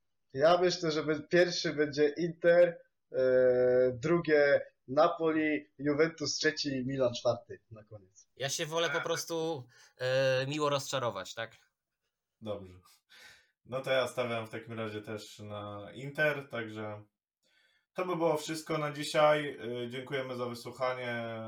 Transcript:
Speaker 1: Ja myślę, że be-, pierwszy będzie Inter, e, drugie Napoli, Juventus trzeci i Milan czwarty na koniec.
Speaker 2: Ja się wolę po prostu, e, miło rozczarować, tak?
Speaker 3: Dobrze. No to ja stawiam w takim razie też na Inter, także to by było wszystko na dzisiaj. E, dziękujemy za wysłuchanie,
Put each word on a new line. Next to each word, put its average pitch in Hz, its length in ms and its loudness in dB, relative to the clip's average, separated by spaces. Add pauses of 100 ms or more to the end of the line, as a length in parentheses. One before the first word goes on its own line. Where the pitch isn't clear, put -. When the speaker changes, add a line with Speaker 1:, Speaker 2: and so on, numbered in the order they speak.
(320)
Speaker 1:
Ja 160 260 6
myślę, 175 320 0
że 151 120 0
be-, 147 260 -4
pierwszy 175 460 2
będzie 147 340 2
Inter, 170 720 4 (320)
e, - 60 -4 (720)
drugie 147 680 4 (280)
Napoli, 156 760 2 (120)
Juventus 147 560 0
trzeci 151 340 -2
i 131 180 -2
Milan 131 280 0
czwarty 117 460 -2 (100)
na 107 140 -20
koniec. - 520 -20
Speaker 2:
Ja 131 120 -4
się 156 180 -4
wolę 165 240 0
po 165 100 -2
prostu, 160 680 -4 (320)
e, 131 480 2
miło 147 220 0
rozczarować, 123 680 -4
tak? 113 220 -10 (840)
Speaker 3:
Dobrze. 101 320 -8 (920)
No 127 160 -8
to 139 100 -6
ja 127 180 2
stawiam 117 380 -4
w - 40 -18
takim 117 220 -12
razie 110 300 -8
też - 360 -12
na 104 560 -12
Inter, 139 540 -2
także 107 540 -8 (920)
to 190 120 -4
by 180 100 -2
było 160 200 2
wszystko 156 420 -6
na 147 140 -4
dzisiaj. 151 640 2 (260)
E, 117 60 -8
dziękujemy 131 460 -6
za 123 100 -4
wysłuchanie, 123 680 -6 (360)